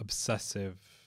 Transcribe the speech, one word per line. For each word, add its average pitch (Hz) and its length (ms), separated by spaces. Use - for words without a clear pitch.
obsessive, 101 760